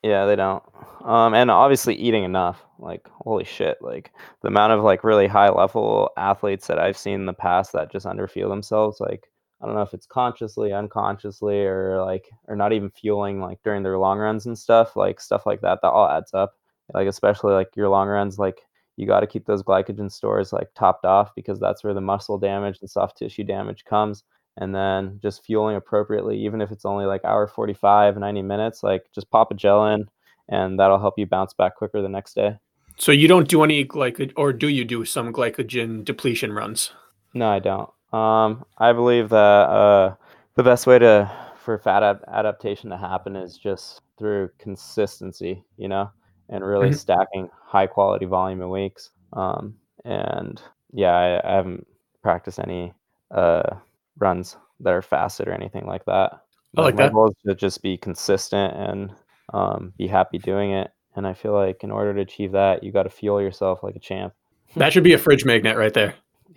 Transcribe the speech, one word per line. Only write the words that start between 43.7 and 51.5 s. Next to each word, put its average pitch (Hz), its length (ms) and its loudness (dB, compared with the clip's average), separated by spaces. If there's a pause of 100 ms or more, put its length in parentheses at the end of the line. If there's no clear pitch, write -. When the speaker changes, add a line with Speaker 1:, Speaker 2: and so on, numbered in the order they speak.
Speaker 1:
through 104 400 -6
consistency, 95 1040 -8 (140)
you 101 100 -10
know, 98 220 -4 (400)
and 98 120 -10
really 101 260 0
Speaker 2:
Mm-hmm. 143 80 -2
Speaker 1:
stacking 95 520 -2 (160)
high 98 220 2
quality 98 400 0
volume 92 340 -4
in 90 80 -8
weeks. 95 440 -8 (200)
Um, 98 440 -8 (280)
and - 560 -8 (320)
yeah, 90 240 2
I, 90 360 0